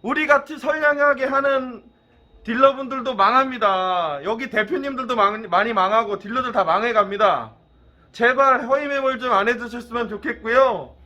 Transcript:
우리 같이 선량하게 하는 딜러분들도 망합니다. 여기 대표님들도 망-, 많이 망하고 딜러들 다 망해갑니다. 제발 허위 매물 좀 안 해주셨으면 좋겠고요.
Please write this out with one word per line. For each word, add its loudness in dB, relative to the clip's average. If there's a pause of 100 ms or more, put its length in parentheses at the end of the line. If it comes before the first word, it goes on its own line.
우리 -2
같이 2
선량하게 0
하는 -2 (600)
딜러분들도 0
망합니다. 0
여기 -6
대표님들도 -4
망-, 2
많이 0
망하고 0
딜러들 -6
다 2
망해갑니다. 0 (580)
제발 2
허위 0
매물 -2
좀 -2
안 2
해주셨으면 -6
좋겠고요. 0 (100)